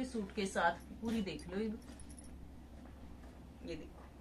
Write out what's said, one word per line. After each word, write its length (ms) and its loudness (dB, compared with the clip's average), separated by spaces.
suit 280 0
के 140 4
साथ, 260 8
पूरी 220 4
देख 260 -2
लो। 100 2
ये 120 4
देखो, 380 -6